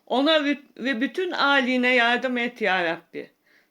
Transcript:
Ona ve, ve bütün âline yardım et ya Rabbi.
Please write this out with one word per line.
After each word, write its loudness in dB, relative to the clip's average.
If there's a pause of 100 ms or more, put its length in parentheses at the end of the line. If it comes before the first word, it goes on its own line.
Ona 2
ve, 0 (200)
ve -4
bütün -4
âline 2
yardım 0
et -6
ya 0
Rabbi. -8 (420)